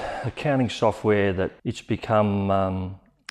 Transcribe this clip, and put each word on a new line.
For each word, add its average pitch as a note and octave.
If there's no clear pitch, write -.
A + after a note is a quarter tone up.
accounting C3
software G#2
that F#2
it's -
become, G2+
um, F#2+